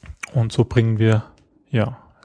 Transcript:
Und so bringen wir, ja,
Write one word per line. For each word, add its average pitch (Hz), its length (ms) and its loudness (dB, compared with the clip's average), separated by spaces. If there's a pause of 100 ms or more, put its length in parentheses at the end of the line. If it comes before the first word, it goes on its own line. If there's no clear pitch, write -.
(340)
Und 113 160 0
so 120 140 2
bringen 113 340 0
wir, 110 280 2 (440)
ja, 120 280 -4 (260)